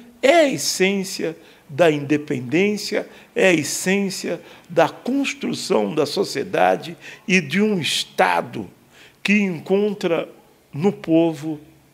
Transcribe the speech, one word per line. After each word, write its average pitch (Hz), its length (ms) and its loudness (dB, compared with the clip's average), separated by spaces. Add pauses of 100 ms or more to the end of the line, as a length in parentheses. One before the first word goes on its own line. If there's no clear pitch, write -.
(220)
é 269 100 6
a 330 160 6
essência 190 880 -2 (320)
da 160 220 4
independência, 147 1200 -2 (260)
é 190 140 4
a 180 40 6
essência 185 880 -2 (280)
da 160 200 2
construção 233 1080 -4
da 151 120 0
sociedade 151 920 -2 (300)
e 180 160 2
de 147 180 -2
um 208 180 0
Estado 139 920 -2 (580)
que 202 60 4
encontra 190 920 0 (460)
no 165 180 0
povo 160 720 0 (320)